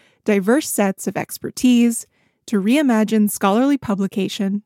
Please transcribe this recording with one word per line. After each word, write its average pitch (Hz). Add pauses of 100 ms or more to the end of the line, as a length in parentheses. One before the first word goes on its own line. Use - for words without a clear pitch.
(260)
diverse 214
sets 196
of 196
expertise 233 (420)
to 202
reimagine 220
scholarly 247
publication 196